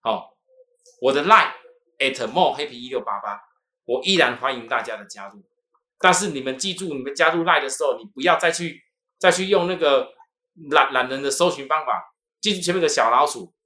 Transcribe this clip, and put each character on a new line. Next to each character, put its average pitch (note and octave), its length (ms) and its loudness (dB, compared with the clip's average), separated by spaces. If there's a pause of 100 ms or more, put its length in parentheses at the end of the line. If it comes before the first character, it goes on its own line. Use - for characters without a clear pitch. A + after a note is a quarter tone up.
好， G#2+ 360 -6 (640)
我 C3 100 2
的 C#3+ 140 0
line F#3+ 280 6 (480)
at C3+ 260 -2
more C#3+ 280 0
happy D3 180 -8
一 B2 180 -14
六 B2+ 100 -4
八 G#2+ 200 -8
八， G#2 200 -10 (460)
我 A#2+ 180 -2
依 F#3+ 120 2
然 B2 200 2
欢 B2+ 180 -4
迎 A#2 140 -14
大 A#2 140 -2
家 A2 160 -10
的 G2+ 80 -18
加 G2 220 -18
入。 - 140 -20 (580)
但 F#3 120 6
是 F3+ 180 0
你 C#3+ 120 -6
们 C3 160 -4
记 F#3+ 160 -6
住， F#3 180 -8
你 C3+ 100 -6
们 C#3 120 -8
加 E3 160 2
入 E3+ 140 -2
line D#3+ 180 2
的 C3+ 80 -6
时 - 120 -6
候， C3 160 0
你 A2+ 60 -16
不 - 180 -16
要 E3 140 4
再 E3+ 140 2
去， E3 320 -8 (340)
再 F#3 140 4
去 F#3 160 0
用 F#3+ 200 2
那 F#3 80 -2
个 C#3+ 380 2 (580)
懒， C3+ 220 4
懒 B2+ 160 0
人 C3+ 140 -6
的 C#3 80 -2
搜 F3 200 2
寻 C#3 160 -8
方 D3+ 200 -2
法， G#2+ 280 -6 (280)
记 G#3 120 0
住 F3+ 60 -6
前 F3 140 -2
面 F3+ 80 0
的 D#3 60 2
小 A#2+ 220 2
老 C3 160 4
鼠 A#2 280 -10 (120)